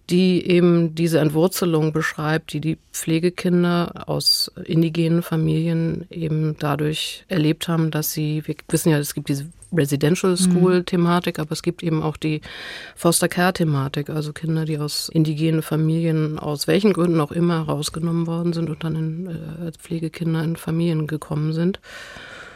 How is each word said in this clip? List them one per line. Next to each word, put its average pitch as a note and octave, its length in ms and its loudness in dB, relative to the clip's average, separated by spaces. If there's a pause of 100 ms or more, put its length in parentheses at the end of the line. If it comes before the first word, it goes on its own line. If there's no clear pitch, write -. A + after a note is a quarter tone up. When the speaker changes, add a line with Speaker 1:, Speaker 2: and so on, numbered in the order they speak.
Speaker 1:
die F3+ 360 4
eben E3+ 500 4
diese E3 240 2
Entwurzelung D#3 720 2
beschreibt, D#3 580 -2
die D3+ 80 -4
die D#3 180 -2 (140)
Pflegekinder F3 1120 0
aus - 460 -2 (140)
indigenen E3 580 2
Familien E3 880 0
eben D#3 500 -2
dadurch D3+ 680 -2
erlebt D#3 400 0
haben, E3 200 2
dass D3+ 220 -2
sie, D3+ 340 -2
wir D#3 100 -6 (120)
wissen - 220 2
ja, D3+ 80 4
es C#3+ 160 -2
gibt D3 160 -8
diese C#3+ 160 -2 (300)
Residential D3+ 580 2
Speaker 2:
Mhm. F3 40 0
Speaker 1:
School-Thematik, F3+ 1040 4
aber D#3 140 -4
es - 100 -8
gibt E3+ 180 -4
eben D#3 220 0
auch D3+ 140 -2
die D#3 240 -2 (540)
Foster-Care-Thematik, D#3+ 1160 0
also D3+ 240 -6
Kinder, D#3+ 320 -2
die D3+ 120 -4
aus D3 320 -4
indigenen D#3+ 540 2
Familien, D#3 720 0
aus D3 300 -6
welchen G3 260 4
Gründen E3 280 2
auch D3 100 -2
immer, E3+ 300 2
rausgenommen D#3+ 640 -2
worden E3+ 260 -2
sind E3 160 -2
und D#3 140 -8
dann D#3+ 120 -2
in, D#3+ 320 -4
äh, D#3+ 380 -10
als E3 120 -10
Pflegekinder D#3+ 640 -4
in E3 140 -2
Familien E3 500 0
gekommen D3+ 460 -4
sind. E3+ 260 0 (760)